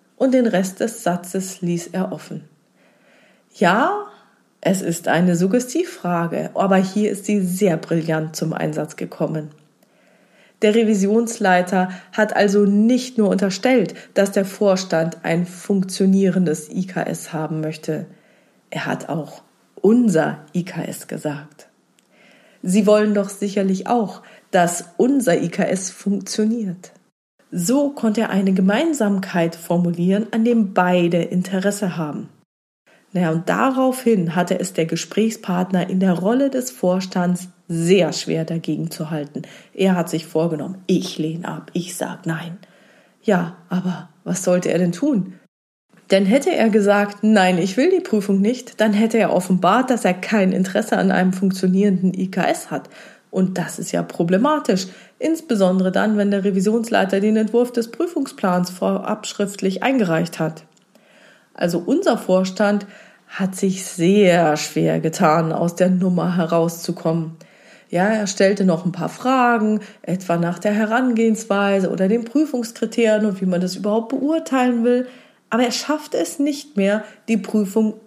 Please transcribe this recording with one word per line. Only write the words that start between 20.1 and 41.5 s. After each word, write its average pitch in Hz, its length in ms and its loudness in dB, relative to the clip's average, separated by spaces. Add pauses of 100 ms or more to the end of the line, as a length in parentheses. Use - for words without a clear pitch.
I 180 120 -4
K - 180 -10
S - 240 -12
gesagt. 147 600 -10 (920)
„Sie 185 240 2
wollen 214 300 4
doch 196 140 0
sicherlich 196 580 -2
auch, 226 340 -2 (300)
dass 175 340 2 (120)
unser 240 440 2
I 175 80 -2
K 175 140 -2
S 190 260 -2
funktioniert.“ 202 1000 -4 (640)
So 247 360 0
konnte 226 320 0
er - 80 0
eine 196 240 2
Gemeinsamkeit 196 1040 0
formulieren, 175 720 0
an 226 140 2
dem 226 280 2
beide 180 440 4
Interesse 185 800 -2
haben. 151 320 -8 (840)
Naja, 175 200 0
und 170 180 -2
daraufhin 233 880 2
hatte 180 200 0
es 185 140 -6
der 165 140 0
Gesprächspartner 185 1040 -2
in 190 100 0
der 190 140 4
Rolle 233 360 2
des 254 220 -4
Vorstands 180 800 -2 (180)
sehr 170 460 2
schwer 160 320 -4
dagegen 160 440 -4
zu 156 200 -10
halten. 147 320 -8 (320)
Er 190 240 2
hat 165 120 -2
sich 160 160 -4
vorgenommen, 160 520 -2 (100)
„Ich - 300 0
lehne 160 280 -4
ab, - 280 -12